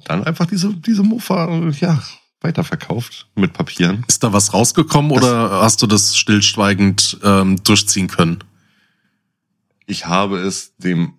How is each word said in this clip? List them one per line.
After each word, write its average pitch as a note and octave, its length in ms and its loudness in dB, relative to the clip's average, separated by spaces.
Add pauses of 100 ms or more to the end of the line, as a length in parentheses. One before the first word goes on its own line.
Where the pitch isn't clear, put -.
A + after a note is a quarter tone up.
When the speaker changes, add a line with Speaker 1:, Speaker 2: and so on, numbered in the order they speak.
Speaker 1:
dann F2+ 200 -4
einfach E3 220 -2
diese, G3 280 -2
diese G3+ 280 -2
Mofa, F3 680 0 (120)
ja, E3+ 220 0 (380)
weiterverkauft - 920 -6
mit F#2+ 180 0
Papieren. F2+ 560 -2
Speaker 2:
Ist - 140 -2
da A2+ 100 2
was G2+ 220 0
rausgekommen D3 600 2
Speaker 1:
Das C3 100 4
Speaker 2:
oder A#2 380 2
hast A2 200 2
du - 40 2
das G#2 300 2
stillschweigend, G2+ 1040 0
ähm, F#2+ 420 2
durchziehen G2 440 2
können? E2+ 300 0 (1500)
Speaker 1:
Ich G2 200 -8
habe G2 320 0
es F#2+ 380 -6
dem, E2+ 420 0